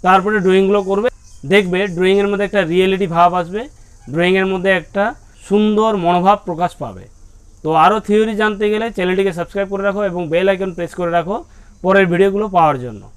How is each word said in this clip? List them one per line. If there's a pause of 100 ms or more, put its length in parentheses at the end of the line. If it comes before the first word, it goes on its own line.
তারপরে
ড্রয়িংগুলো
করবে, (360)
দেখবে
ড্রয়িংয়ের
মধ্যে
একটা
রিয়েলিটি
ভাব
আসবে, (420)
ড্রয়িংয়ের
মধ্যে
একটা (360)
সুন্দর
মনোভাব
প্রকাশ
পাবে। (560)
তো
আরও
থিওরি
জানতে
গেলে
চ্যানেলটিকে
সাবস্ক্রাইব
করে
রাখো
এবং
বেল
আইকন
প্রেস
করে
রাখো (380)
পরের
ভিডিওগুলো
পাওয়ার
জন্য।